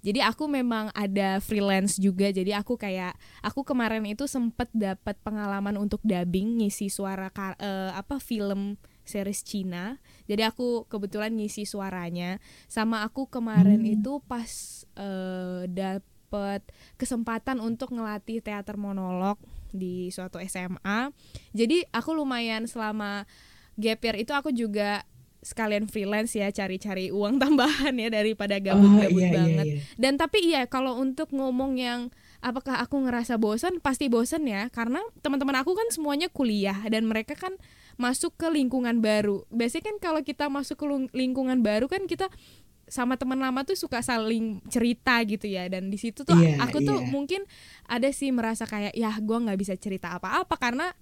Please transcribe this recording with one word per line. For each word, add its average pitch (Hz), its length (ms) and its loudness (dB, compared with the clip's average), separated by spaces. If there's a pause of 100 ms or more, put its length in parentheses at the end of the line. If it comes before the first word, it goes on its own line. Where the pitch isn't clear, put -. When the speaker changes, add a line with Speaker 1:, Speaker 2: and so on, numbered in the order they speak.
Speaker 1:
Jadi 208 160 2
aku 233 240 2
memang 240 480 -2
ada 196 480 0
freelance 196 560 2
juga. 196 320 2
Jadi 190 240 0
aku 208 240 -4
kayak, 185 400 -6 (240)
aku 262 240 -4
kemarin 226 400 0
itu 214 240 -4
sempet 240 400 -2
dapet 202 560 -4
pengalaman 202 560 -4
untuk 208 240 -2
dubbing, 190 560 0
ngisi 202 320 -2
suara 190 400 -6
kar-, 190 240 -8
eh, 190 320 -4
apa, 226 320 -8
film 202 560 -4 (240)
series 196 400 -6
Cina. 190 560 -6 (320)
Jadi 208 160 2
aku 233 400 -2
kebetulan 214 480 -6
ngisi 208 320 -6
suaranya. 180 720 -6 (320)
Sama 220 320 0
aku 226 240 -6
kemarin 214 560 6
Speaker 2:
Hmm. 214 160 2
Speaker 1:
itu 269 320 -2
pas, 233 160 -6 (480)
eh, 185 800 -6
dapet 196 880 -6 (400)
kesempatan 233 560 -2
untuk 233 400 -4
ngelatih 220 480 -6
teater 208 320 -8
monolog 196 640 -2 (320)
di 180 400 -6
suatu 185 240 -12
S 185 160 -10
M 185 320 -6
A. 226 240 -2 (400)
Jadi 240 400 4
aku 311 240 -2
lumayan 233 560 -2
selama 214 560 -6 (480)
gap 220 320 0
year 214 160 0
itu 285 160 -2
aku 285 160 -2
juga 208 480 0 (420)
sekalian 208 480 -2
freelance 214 480 -2
ya, 196 160 0
cari-cari 190 560 -4
uang 208 280 2
<laughs> 254 40 6
tambahan 277 560 4
ya 220 80 0
daripada 208 560 0
gabut-gabut 202 480 10
Speaker 2:
Oh, 185 80 6
iya, 185 80 6
iya, 170 80 6
Speaker 1:
banget. 160 320 4
Speaker 2:
iya. 147 120 -2 (200)
Speaker 1:
Dan 262 160 4
tapi 320 240 2
iya, 330 320 4
kalau 262 320 0
untuk 269 320 -2
ngomong 269 400 0
yang 240 320 -4 (320)
apakah 254 400 -2
aku 269 240 0
ngerasa 240 320 0
bosan, 233 480 0
pasti 277 240 0
bosan 247 400 2
ya, 214 240 -4
karena 240 320 -2 (160)
teman-teman 269 400 0
aku 311 160 0
kan 440 160 0
semuanya 311 400 -2
kuliah 202 560 0
dan 220 160 0
mereka 220 320 -2
kan 370 160 -8 (480)
masuk 254 400 -2
ke 330 80 0
lingkungan 254 560 2
baru. 208 480 2
Biasanya 240 400 -2
kan 415 80 -4
kalau 320 240 0
kita 294 240 -4
masuk 277 320 -6
ke 294 80 -4
lung-, 277 240 -2
lingkungan 254 480 0
baru 220 320 2
kan 392 160 -2
kita 370 240 -4 (560)
sama 247 320 -2
teman 262 160 -2
lama 262 320 -2
tuh 392 80 0
suka 262 240 -4
saling 226 720 0
cerita 240 560 2
gitu 208 240 -4
ya, 180 160 -4
dan 185 240 -4
di 202 80 -4
situ 233 240 -6
tuh 170 160 10
Speaker 2:
Iya, 151 240 6
Speaker 1:
aku - 240 0
tuh 135 160 2
Speaker 2:
iya. 123 80 -2
Speaker 1:
mungkin 285 320 -2 (400)
ada 240 320 0
sih 277 160 -2
merasa 226 320 0
kayak, 208 320 -4
"Yah, 220 240 0
gua 220 240 0
nggak 196 160 0
bisa 196 160 -2
cerita 185 400 -8
apa-apa 262 400 -2
karena 277 460 -2